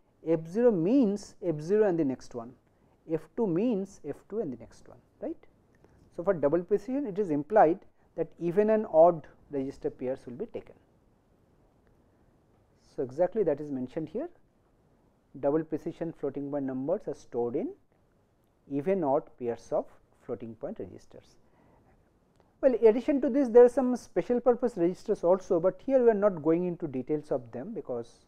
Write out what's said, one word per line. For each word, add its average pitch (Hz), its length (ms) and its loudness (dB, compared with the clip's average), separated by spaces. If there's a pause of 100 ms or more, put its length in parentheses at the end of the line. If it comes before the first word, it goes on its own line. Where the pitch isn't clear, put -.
(280)
F 160 180 0
zero 226 240 2
means 208 640 0 (100)
F 160 160 -2
zero 208 280 2
and 175 100 0
the 165 60 0
next 131 300 -6
one, 120 180 -14 (580)
F 160 120 -4 (140)
two 233 100 0
means 190 600 -2
F 139 100 -10 (120)
two 208 120 -6
and 165 120 -8
the 113 60 -12
next - 300 -20
one, - 100 -20 (220)
right. 294 160 -10 (800)
So, 175 80 -8
for 196 120 0
double 175 280 2
precision 254 440 -2
it 190 120 -6
is 202 120 -2
implied 165 480 4 (380)
that 165 120 -4 (100)
even 175 320 0
and 220 220 0
odd 160 340 6 (240)
register 139 400 -6
pairs 135 360 -6
will 120 80 -14
be 180 120 -10
taken. - 280 -16 (2250)
So, 156 80 -6
exactly 175 400 -2
that 156 180 0
is 147 120 -10
mentioned 135 380 -8
here, 311 180 -8 (1120)
double 143 240 0
precision 160 480 -8
floating 143 360 -8
point 139 160 -6
numbers 135 440 -6
are 147 60 -8
stored 120 420 -6
in 269 160 -6 (1000)
even 170 320 -2
odd 147 220 0 (120)
pairs 117 360 -8
of 190 140 -4 (380)
floating 113 300 -12
point 160 240 -12
registers. - 560 -18 (1300)
Well, 262 140 4
in 226 120 4
addition 247 340 4
to 285 80 0
this 262 200 2
there 240 160 10
are 247 40 8
some 247 280 0
special 240 440 -4
purpose 240 360 0
registers 180 480 -2
also, 185 340 2
but 180 260 0
here 262 180 2
we 233 60 6
are 226 60 6
not 196 280 0
going 165 220 2
into 175 220 -6
details 147 460 -6
of 127 180 -6
them 151 240 -12
because 123 540 -12